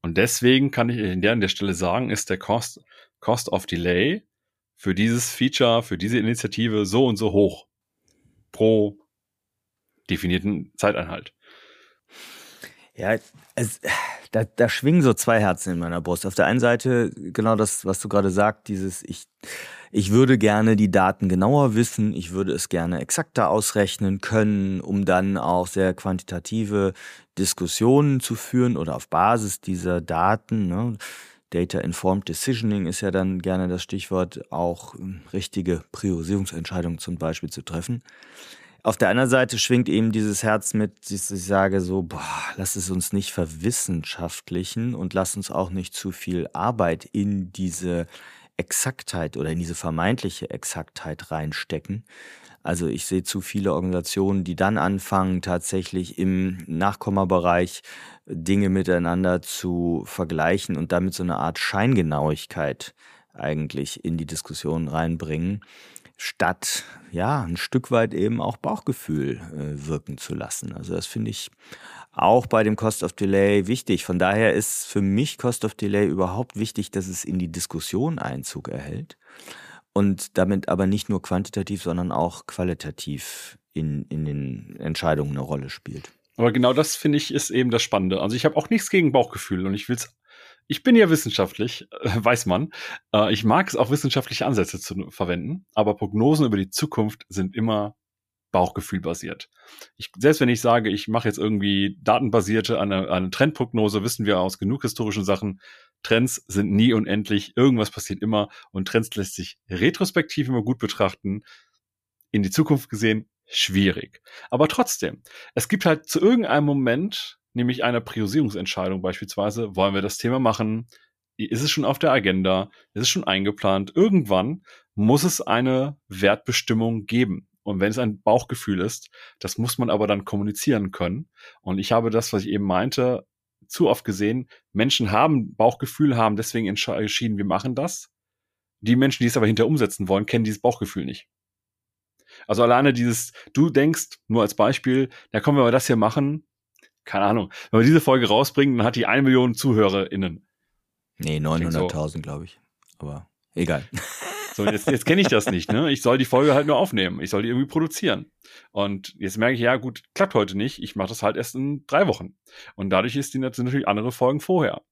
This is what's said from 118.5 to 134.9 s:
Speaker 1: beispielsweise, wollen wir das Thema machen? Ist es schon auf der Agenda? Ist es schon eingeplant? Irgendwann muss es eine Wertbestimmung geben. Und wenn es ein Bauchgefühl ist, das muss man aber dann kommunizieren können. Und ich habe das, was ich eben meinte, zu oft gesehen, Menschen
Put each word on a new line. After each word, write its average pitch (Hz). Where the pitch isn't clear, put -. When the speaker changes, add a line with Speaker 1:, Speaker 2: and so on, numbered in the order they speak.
Speaker 1:
beispielsweise, 101
wollen 98
wir 98
das 98
Thema 127
machen? 113
Ist 110
es 151
schon 143
auf 135
der 156
Agenda? 95
Ist 107
es -
schon -
eingeplant? 98
Irgendwann 156
muss 123
es 175
eine 131
Wertbestimmung 110
geben. 113
Und 101
wenn 98
es 110
ein 110
Bauchgefühl 107
ist, 104
das -
muss 120
man 120
aber 104
dann 101
kommunizieren 104
können. 90
Und 95
ich 98
habe 113
das, 113
was 98
ich -
eben 101
meinte, 120
zu -
oft -
gesehen, 107
Menschen 113